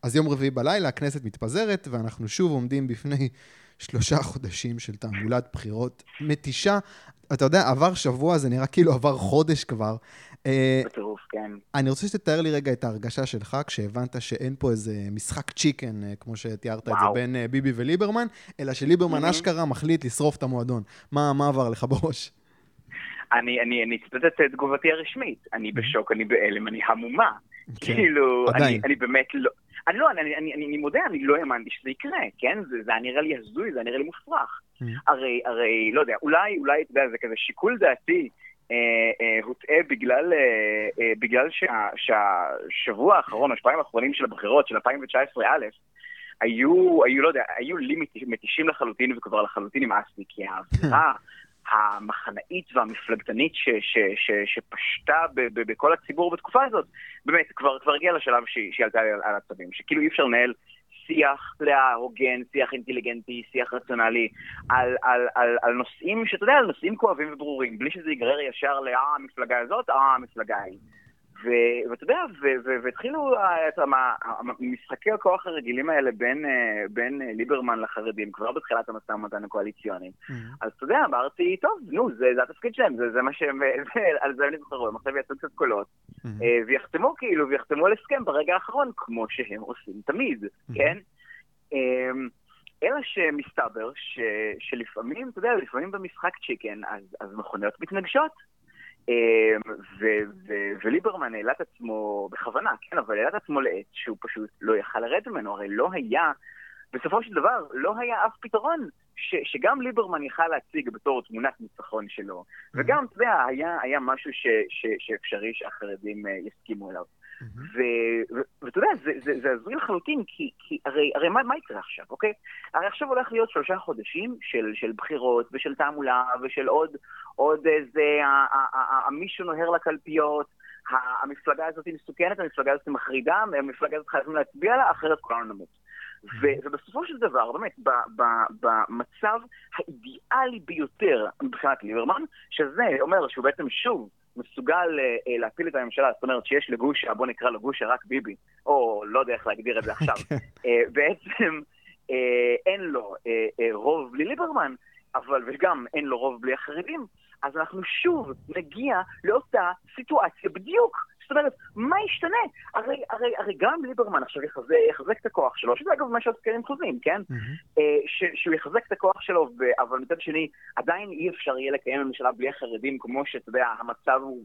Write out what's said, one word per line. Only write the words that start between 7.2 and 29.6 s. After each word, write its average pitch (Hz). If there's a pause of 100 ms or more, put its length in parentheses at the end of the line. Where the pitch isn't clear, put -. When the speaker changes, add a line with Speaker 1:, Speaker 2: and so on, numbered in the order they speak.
Speaker 1:
אתה 135
יודע, 156 (120)
עבר 151
שבוע, 147
זה 135
נראה 131
כאילו 165
עבר 131
חודש 147
כבר. 110 (500)
אה, 131
Speaker 2:
בטירוף, 107 (100)
כן. 107 (240)
Speaker 1:
אני 135
רוצה 135
שתתאר 170
לי 160
רגע 143
את 120
ההרגשה 113
שלך 113 (100)
כשהבנת 117
שאין 131
פה 135
איזה 110 (200)
משחק -
צ'יקן, 120
אה, 101
כמו 113
שתיארת 110
את -
זה, -
Speaker 2:
וואו. 95
Speaker 1:
בין, 123
אה, 120
ביבי 135
וליברמן, 202 (320)
אלא 135
שליברמן 170
Speaker 2:
מהמם. 151
Speaker 1:
אשכרה 170
מחליט 151
לשרוף 147
את -
המועדון. 123 (280)
מה, 143
מה 143
עבר 131
לך 113
בראש? 135 (1040)
Speaker 2:
אני, 120
אני, 120
אני 117
אצטט 127
את 156
תגובתי 139
הרשמית. 160
אני 110
Speaker 1:
מהמם. 117
Speaker 2:
בשוק, 113
אני 110
בהלם, 104
אני 110
המומה. 117 (500)
Speaker 1:
כן, -
Speaker 2:
כאילו, 135
Speaker 1:
עדיין. 127 (100)
Speaker 2:
אני, 110
אני 139
באמת 127
לא... 131 (380)